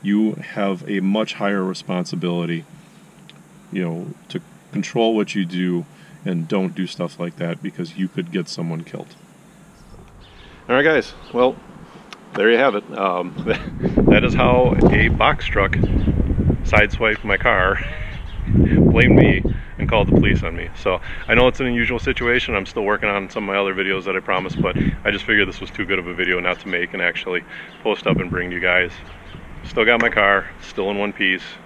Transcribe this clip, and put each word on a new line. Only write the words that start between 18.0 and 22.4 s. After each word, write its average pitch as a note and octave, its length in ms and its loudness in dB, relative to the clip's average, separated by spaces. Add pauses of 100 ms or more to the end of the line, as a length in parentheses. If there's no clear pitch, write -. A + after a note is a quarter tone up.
<laughs> - 0 -
blamed F2 680 6
me, - 260 6 (340)
and - 120 -2
called G2+ 200 2
the A2+ 40 2
police G2+ 300 4
on E2 140 -6
me. E2 120 -8 (120)
So F#2 200 0 (260)
I A2+ 80 2
know B2 140 6
it's B2 120 -2
an C3 60 0
unusual A#2+ 320 0
situation. A#2+ 560 -2